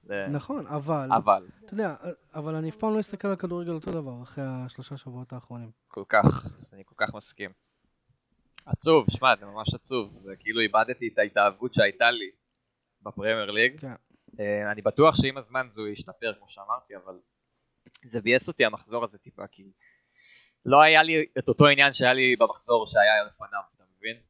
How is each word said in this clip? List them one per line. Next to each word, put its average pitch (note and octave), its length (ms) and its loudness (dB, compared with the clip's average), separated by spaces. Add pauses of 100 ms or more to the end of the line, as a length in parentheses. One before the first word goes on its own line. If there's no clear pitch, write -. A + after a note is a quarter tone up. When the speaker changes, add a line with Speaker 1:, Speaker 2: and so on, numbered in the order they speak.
Speaker 1:
זה G2+ 220 -6
Speaker 2:
נכון, D#3 380 -8
אבל, D3 480 -4
Speaker 1:
אבל. G2 320 0 (180)
Speaker 2:
אתה - 80 -16
יודע, G3 220 -4 (380)
אבל D#3 220 -8
אני D#3+ 140 -6
אף D#3 60 -12
פעם G#3+ 180 -2
לא G#3+ 60 0
אסתכל G3+ 280 -8
על F#3+ 80 -2
כדורגל F3 360 -8
אותו E3 200 -8
דבר C3+ 320 -8
אחרי C#3 240 -10
השלושה B2+ 500 -10
שבועות B2 360 -14
האחרונים. A#2+ 380 -14 (160)
Speaker 1:
כל G2 220 -14
כך, - 440 2 (200)
אני G2 120 -20
כל - 120 -20
כך G#2+ 160 -4
מסכים. G2+ 380 -14 (1120)
עצוב, D3+ 440 2
שמע, B2+ 260 2
זה G2+ 100 -20
ממש G#2 280 -8
עצוב. A#2 500 -8
זה F#2+ 160 -16
כאילו A2 220 -4
איבדתי A2+ 520 0
את - 40 0
ההתאהבות G#2 560 0
שהייתה A#2 380 2
לי G#2 200 -8 (680)
בפרמייר G#2 500 -4
ליג. B2+ 280 0
Speaker 2:
כן. C3 140 -14 (460)
Speaker 1:
אה, G#2 320 -4
אני G#2 100 -8
בטוח D3 340 4
שעם C3+ 220 -2
הזמן B2+ 340 -6
זה G#2+ 100 -12 (100)
ישתפר, G2+ 460 -10
כמו G2+ 100 -20
שאמרתי, G2+ 480 -10
אבל F#2 240 -20 (840)
זה A#2 180 -10
ביאס A#2+ 260 -2
אותי C#3+ 180 0
המחזור A2 380 -6
הזה G#2 140 -12
טיפה, - 300 -18
כי G2 240 -20 (960)
לא C#3 160 8
היה D#3 220 8
לי D#3+ 220 2 (120)
את B2+ 100 -4
אותו C#3+ 200 6
עניין C#3 260 6
שהיה B2+ 200 2
לי B2+ 220 4
במחזור A2 520 0
שהיה G#2 400 4
לפניו, G2+ 340 -12 (140)
אתה G2 80 -20 (140)
מבין? A2+ 200 -12 (120)